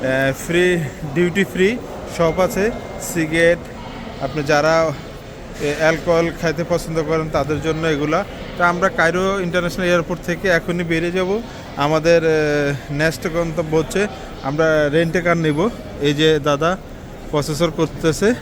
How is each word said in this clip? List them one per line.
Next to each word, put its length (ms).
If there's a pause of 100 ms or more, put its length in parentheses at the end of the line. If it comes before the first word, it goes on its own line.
আহ, 260 (140)
ফ্রি, 300 (380)
ডিউটি 300
ফ্রি 320 (400)
শপ 240
আছে, 300 (300)
সিগারেট, 580 (640)
আপনি 200
যারা, 500 (680)
এ, 180
অ্যালকোহল 520 (100)
খাইতে 280
পছন্দ 340
করেন 300
তাদের 300
জন্য 240
এগুলা। 380 (340)
তো 60
আমরা 240
কায়রো 520
ইন্টারন্যাশনাল 460
এয়ারপোর্ট 360
থেকে 260
এখনই 360
বেরিয়ে 280
যাব। 280 (360)
আমাদের, 480
এ, 480 (180)
নেক্সট 380
গন্তব্য 480
হচ্ছে 300 (360)
আমরা 460
রেন্টে 320
কার 160
নিব। 320 (320)
এই 140
যে 300
দাদা 320 (540)
প্রসেসর 400
করতেছে। 720